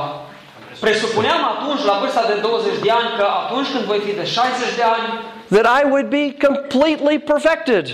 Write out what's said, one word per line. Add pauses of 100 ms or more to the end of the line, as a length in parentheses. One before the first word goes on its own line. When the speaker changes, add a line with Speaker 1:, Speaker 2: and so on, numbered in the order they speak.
(800)
Speaker 1:
presupuneam (140)
atunci,
la
vârsta
de (100)
douăzeci
de
ani, (100)
că (160)
atunci
când
voi
fi
de (120)
șaizeci
de (100)
ani, (500)
Speaker 2:
that (140)
I (100)
would (100)
be (220)
completely (140)
perfected.